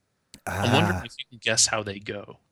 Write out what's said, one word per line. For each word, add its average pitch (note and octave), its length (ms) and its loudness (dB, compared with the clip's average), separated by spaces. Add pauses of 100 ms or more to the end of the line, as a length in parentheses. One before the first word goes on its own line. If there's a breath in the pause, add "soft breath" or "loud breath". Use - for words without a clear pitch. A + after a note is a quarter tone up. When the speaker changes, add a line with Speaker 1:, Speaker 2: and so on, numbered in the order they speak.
(460)
Speaker 1:
I'm G2 280 0
wondering B2+ 280 4
Speaker 2:
Ah. - 40 -12
Speaker 1:
if - 120 -14
you C3+ 120 -12
can A#2 120 -20
guess A2+ 260 4
how A2 140 0
they G2+ 160 -6
go. G2+ 420 -10 (120)